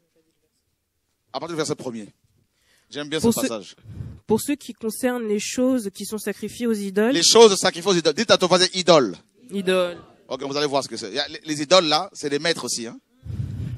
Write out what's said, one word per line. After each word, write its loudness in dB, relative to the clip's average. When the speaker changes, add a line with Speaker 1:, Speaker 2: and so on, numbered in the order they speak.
Speaker 1:
À -8
partir -10
du -6
verset -4
premier. -10
J'aime -10
bien -4
Speaker 2:
Pour 4
Speaker 1:
ce -2
Speaker 2:
ceux, -2
Speaker 1:
passage. -10
Speaker 2:
pour 2
ceux -4
qui -12
concernent -4
les 0
choses 0
qui -14
sont -8
sacrifiées -8
aux 0
idoles. 0
Speaker 1:
Les 0
choses 8
sacrifiées -2
aux 4
idoles. 2
Dites -2
à 8
ton 2
voisin, 4
idole. 6
Speaker 2:
Idole. -2
Speaker 1:
Ok, -8
vous -6
allez 0
voir 0
ce -12
que -10
c'est. -10
Il -12
y -4
a -4
les, -14
les -4
idoles, 4
là, 0
c'est -8
des -2
maîtres -2
aussi, -6
hein. -14